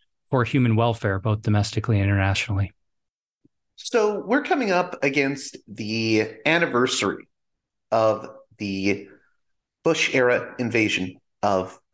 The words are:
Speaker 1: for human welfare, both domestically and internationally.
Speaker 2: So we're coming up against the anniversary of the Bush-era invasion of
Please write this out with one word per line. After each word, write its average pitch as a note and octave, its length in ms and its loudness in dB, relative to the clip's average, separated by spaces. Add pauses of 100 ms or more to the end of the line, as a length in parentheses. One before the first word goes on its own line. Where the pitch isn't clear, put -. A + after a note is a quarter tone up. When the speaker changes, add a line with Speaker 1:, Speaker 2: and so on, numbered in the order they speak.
(280)
Speaker 1:
for B2 160 2
human A#2+ 320 2
welfare, A2 420 0
both G#2+ 220 0
domestically G#2 580 0
and G2 60 2
internationally. G2 680 0 (1080)
Speaker 2:
So G#3+ 460 0
we're C4 160 0
coming B3+ 300 0
up F3+ 320 0
against C#3 520 -2 (120)
the A2 640 0 (120)
anniversary B2+ 840 0 (640)
of A2 360 2 (300)
the G2 480 -2 (800)
Bush-era B2+ 760 2
invasion G#2 600 -2 (240)
of F#2+ 340 -2 (160)